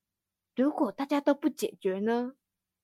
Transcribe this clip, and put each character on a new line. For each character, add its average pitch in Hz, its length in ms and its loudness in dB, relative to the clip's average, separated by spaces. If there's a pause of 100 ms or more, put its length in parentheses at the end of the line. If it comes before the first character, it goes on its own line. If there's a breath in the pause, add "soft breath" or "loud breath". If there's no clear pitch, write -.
(560)
如 269 160 2
果 262 180 0
大 269 160 -6
家 285 140 0
都 285 140 4
不 285 160 0
解 - 300 -4
决 190 200 -2
呢， 240 340 -2 (500)